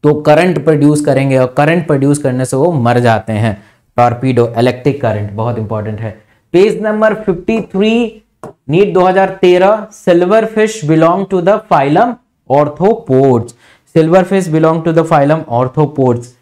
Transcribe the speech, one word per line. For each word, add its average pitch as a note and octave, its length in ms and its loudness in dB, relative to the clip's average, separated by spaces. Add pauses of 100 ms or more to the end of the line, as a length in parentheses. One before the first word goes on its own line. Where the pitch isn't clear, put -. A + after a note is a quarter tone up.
तो D3 100 4
करंट D3+ 500 2
प्रोड्यूस D3+ 420 2
करेंगे C3+ 320 0
और B2+ 200 0
करंट D#3+ 300 0
प्रोड्यूस C#3+ 300 0
करने C3 280 -4
से C3+ 120 -4
वो E3 140 0
मर A#2+ 280 0
जाते A2+ 340 -2
हैं। G#2+ 300 -4 (340)
टॉर्पीडो, A#2+ 600 0
इलेक्ट्रिक B2+ 440 -2
करंट G#2 300 -4
बहुत A2 260 -6
इंपॉर्टेंट G#2+ 420 -8
है। A2 220 -12 (320)
पेज G3 280 2
नंबर G#3+ 320 0
फिफ्टी G3+ 480 -4
थ्री, A3 640 -4 (460)
नीट F3 240 2
दो F3+ 120 2
हज़ार F#3+ 240 2
तेरह, F#3+ 580 2 (220)
silver F3+ 320 2
fish G#3+ 480 -4
belong E3 440 2
to F#3 80 0
the G3+ 180 0 (140)
phylum D#3+ 400 0 (380)
arthropods। C#3 960 0 (500)
Silver E3 260 2
fish F#3+ 260 -2
belong D#3+ 380 0
to E3 60 0
the D#3+ 100 2
phylum D#3 360 2 (140)
arthropods। B2+ 720 -2 (160)